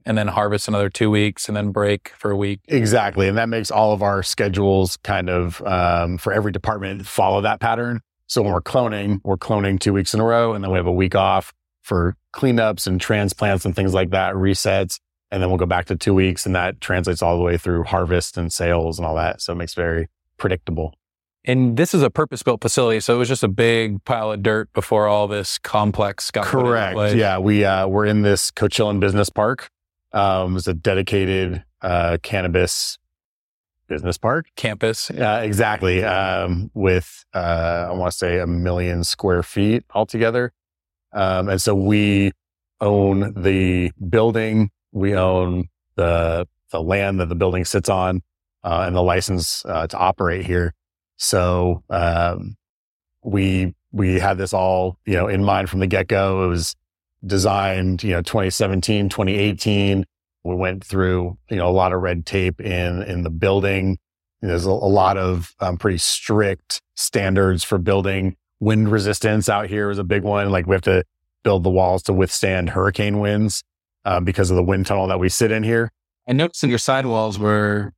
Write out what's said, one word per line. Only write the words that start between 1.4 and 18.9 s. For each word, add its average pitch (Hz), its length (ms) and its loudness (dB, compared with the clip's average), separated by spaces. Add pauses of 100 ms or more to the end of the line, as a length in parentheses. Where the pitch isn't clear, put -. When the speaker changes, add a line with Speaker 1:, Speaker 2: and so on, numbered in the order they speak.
Speaker 1:
and 104 100 -4
then 104 140 -2
break 104 380 0
for - 200 -6
a 101 80 0
week. 101 300 -4
Speaker 2:
Exactly. 107 600 2
And 101 120 0
that 113 100 0
makes 113 220 -4
all 107 200 4
of 104 120 0
our 101 180 0
schedules 98 760 0
kind 92 340 -2
of, 87 340 -2
um, 87 540 0
for 104 120 -2
every 104 200 0
department 98 560 -6
follow 95 340 2
that 107 180 0
pattern. 117 420 -2 (260)
So 120 160 0
when 98 100 0
we're 85 80 0
cloning, 104 640 0
we're 95 140 -2
cloning 98 420 0
two 101 140 0
weeks 98 200 -2
in 107 60 0
a 113 60 2
row, 117 280 2
and 98 100 -6
then 95 60 -4
we 92 80 2
have 87 80 0
a 90 60 0
week 92 240 2
off 95 360 2 (300)
for 90 340 0 (180)
cleanups 117 540 0
and 92 120 0
transplants 101 640 0
and 101 120 -2
things 95 180 0
like 95 160 2
that, 95 240 0
resets, 95 640 0 (320)
and 98 100 -2
then 90 80 0
we'll 92 100 2
go 87 80 0
back 87 180 0
to 95 100 -4
two 98 200 0
weeks, 95 300 2
and 95 100 0
that 90 260 -2
translates 90 400 -2
all 87 160 2
the 87 60 0
way 87 140 0
through 85 260 -2
harvest 87 540 -2
and 85 140 -4
sales 85 460 -2